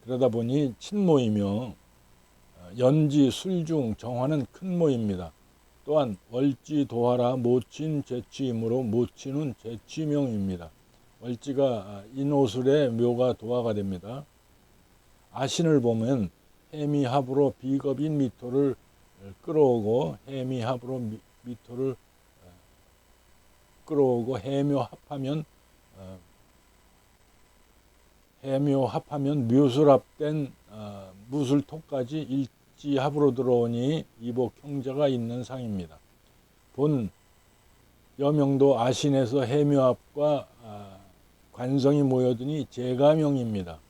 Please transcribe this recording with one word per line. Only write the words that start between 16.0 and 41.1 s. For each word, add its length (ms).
해미합으로 880
비겁인 580
미토를 580
끌어오고 760
해미합으로 720
미-, 200
미토를, 540
어, 40
끌어오고 520
해묘합하면, 1080
어, 220
해묘합하면 1040
묘술합된, 1040
어, 420
무술토까지 1200
일지합으로 560
들어오니 720
이복 420
형제가 460
있는 340
상입니다. 560
본 360
여명도 580
아신에서 640
해묘합과, 1040
아, 360